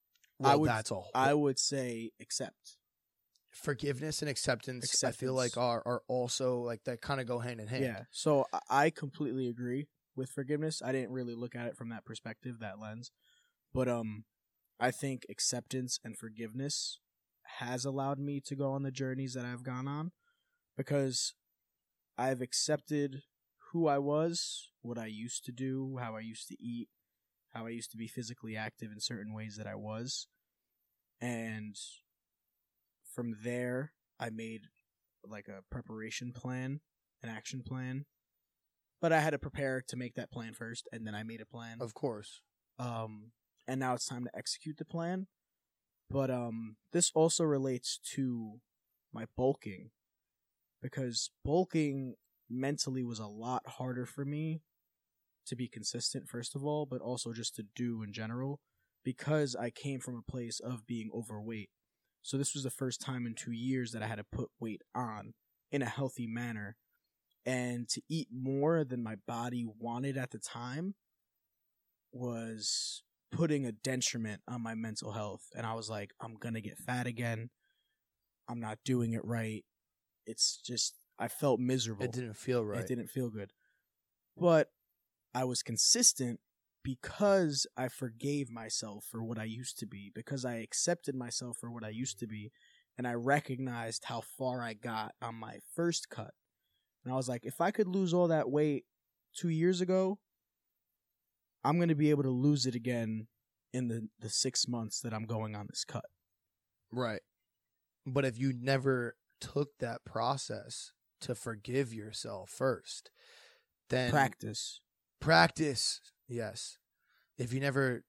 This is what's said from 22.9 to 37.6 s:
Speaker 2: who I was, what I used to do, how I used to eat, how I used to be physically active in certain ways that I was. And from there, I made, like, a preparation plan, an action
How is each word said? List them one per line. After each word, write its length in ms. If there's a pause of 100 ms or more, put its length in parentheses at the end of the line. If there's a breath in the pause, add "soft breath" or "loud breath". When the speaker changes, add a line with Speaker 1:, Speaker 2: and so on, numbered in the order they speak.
Speaker 2:
who 160
I 120
was, 720 (120)
what 160
I 80
used 380
to 80
do, 480
how 160
I 40
used 280
to 120
eat, 280 (640)
how 140
I 40
used 220
to 40
be 120
physically 480
active 340
in 80
certain 340
ways 260
that 80
I 100
was. 500 (920)
And 560 (1300)
from 400
there, 480 (260)
I 120
made, 320 (600)
like, 220
a 240
preparation 600
plan, 480 (420)
an 60
action 340